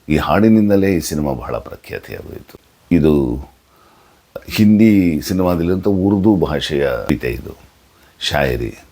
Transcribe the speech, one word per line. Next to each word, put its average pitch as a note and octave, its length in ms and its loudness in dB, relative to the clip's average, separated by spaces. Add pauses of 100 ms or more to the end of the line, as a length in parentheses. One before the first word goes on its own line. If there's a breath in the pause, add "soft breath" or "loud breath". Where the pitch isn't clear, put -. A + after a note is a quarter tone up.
ಈ D2+ 80 2
ಹಾಡಿನಿಂದಲೇ G2 760 2
ಈ E2+ 40 0
ಸಿನಿಮಾ D2+ 340 -4
ಬಹಳ A#1+ 240 -8
ಪ್ರಖ್ಯಾತಿಯಾಗೋಯಿತು. - 1000 -16 (320)
ಇದು D2 460 2 (1080 soft breath)
ಹಿಂದಿ G#2 760 4
ಸಿನಿಮಾದಲ್ಲಿರುವಂಥ F2+ 680 -2
ಉರ್ದು G2+ 480 2
ಭಾಷೆಯ C#2+ 540 -2 (200)
ಗೀತೆ C2 220 -4
ಇದು, - 260 -12 (640 soft breath)
ಶಾಯರಿ. B1 560 -4 (160)